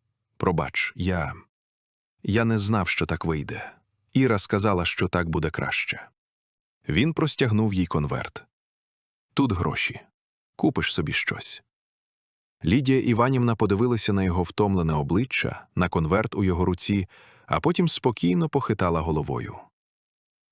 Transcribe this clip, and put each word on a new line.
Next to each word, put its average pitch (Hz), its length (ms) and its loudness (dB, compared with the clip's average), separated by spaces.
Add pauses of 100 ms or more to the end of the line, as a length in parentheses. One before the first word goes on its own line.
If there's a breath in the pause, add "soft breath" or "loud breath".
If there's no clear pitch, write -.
(380)
"Пробач, 80 580 -2
я, 90 380 -2 (920)
я 113 220 2
не 113 140 2
знав, 101 280 2
що - 180 -2
так 80 200 -4
вийде. - 480 -4 (400)
Іра 123 260 4
сказала, 98 460 2
що - 220 0
так 87 220 0
буде 80 200 0
краще". - 600 -4 (800)
Він 156 240 2
простягнув 110 600 2
їй 92 120 2
конверт. 69 600 -4 (880)
"Тут 135 180 2
гроші. 85 500 -4 (540)
Купиш - 380 0
собі 76 200 -2
щось". - 500 -4 (1000)
Лідія 131 360 4
Іванівна 120 540 2
подивилася 107 580 2
на 98 100 2
його 90 200 0
втомлене 90 500 0
обличчя, 78 720 -2 (100)
на 87 140 2
конверт 92 460 0
у 101 80 0
його 90 220 0
руці, 92 420 0 (420 soft breath)
а - 100 0
потім 175 300 2
спокійно 170 600 0
похитала 92 520 0
головою. 71 540 -4 (960)